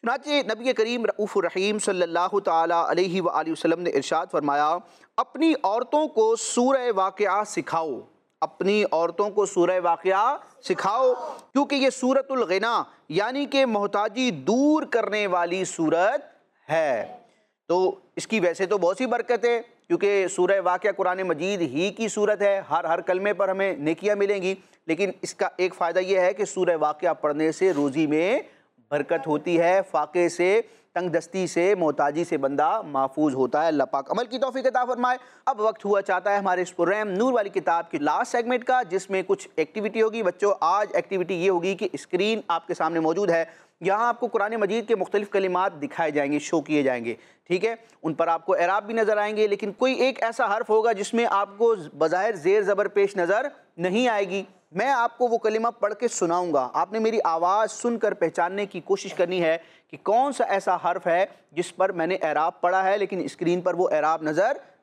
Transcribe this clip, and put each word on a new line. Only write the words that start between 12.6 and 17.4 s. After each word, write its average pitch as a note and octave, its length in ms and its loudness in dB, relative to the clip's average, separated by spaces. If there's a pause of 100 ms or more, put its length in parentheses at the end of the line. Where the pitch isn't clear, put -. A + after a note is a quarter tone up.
یعنی A#3+ 380 -2
کہ C4+ 200 2
محتاجی G#3+ 640 0
دور B3+ 520 2
کرنے G#3 440 -2
والی F3+ 380 0
سورت E3+ 560 2 (500)
ہے۔ C#3+ 460 0 (520)